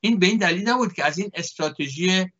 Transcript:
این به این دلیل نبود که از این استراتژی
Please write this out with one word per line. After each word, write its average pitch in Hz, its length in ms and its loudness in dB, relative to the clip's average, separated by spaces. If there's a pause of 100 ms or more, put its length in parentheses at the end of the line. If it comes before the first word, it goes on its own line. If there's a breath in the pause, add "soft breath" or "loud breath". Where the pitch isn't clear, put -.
این 220 180 2
به 180 80 4
این 214 120 2
دلیل 190 300 0
نبود 240 240 0
که 147 120 -4
از 151 140 0
این 202 160 -4
استراتژی 165 1040 -2